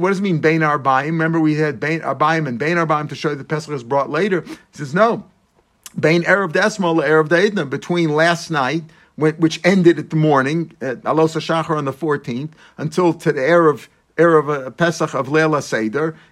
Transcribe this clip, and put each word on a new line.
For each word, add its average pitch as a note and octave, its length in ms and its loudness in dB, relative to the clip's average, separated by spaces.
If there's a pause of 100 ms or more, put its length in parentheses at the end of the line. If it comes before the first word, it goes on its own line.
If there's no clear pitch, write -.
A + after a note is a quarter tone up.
what F3+ 80 0
does G3 120 -2
it - 20 -4
mean F#3 160 0
Bein D#3+ 240 2
Arbayim? C#3 420 0
Remember D#3+ 340 -2
we D#3 180 2
had D3+ 220 -2
Bein D#3 220 -4
Arbayim D3+ 480 -2
and A#2+ 100 -6
Bein E3 200 -2
Arbayim D#3 320 -2
to D3 40 -10
show D3+ 140 -6
you D3 80 -2
that C3+ 120 -14
Pesach D3+ 260 -6
is B2 100 -8
brought C3+ 240 0
later. E3+ 320 0
He D4+ 160 -14 (160)
says, C#3 220 -10
no. G#3+ 320 2 (760)
Bein E3 220 4
Erev F#3 300 0
Desma F#3 520 0
Erev D#3 240 4
Deidna, F3+ 400 2
between D#3 460 -2
last E3 360 0
night, D3 320 -2 (340)
when, D3+ 180 0
which D#3+ 280 0
ended F3 360 4
at D3+ 100 -10
the D#3+ 80 -4
morning, D#3 640 2
at A#2+ 220 -6
Alos D#3+ 340 0
HaShachar D#3+ 400 -2
on D3+ 80 -4
the C3+ 80 -4
fourteenth, C#3+ 640 -6 (220)
until E3+ 340 0
to E3 180 -2
the C3+ 120 -2
Erev, D#3 460 4 (280)
Erev, D#3 320 4
uh, C3 220 -6
Pesach E3 420 -2
of C3 160 -2
Leila D#3 320 2
Seder, C3 560 -2 (140)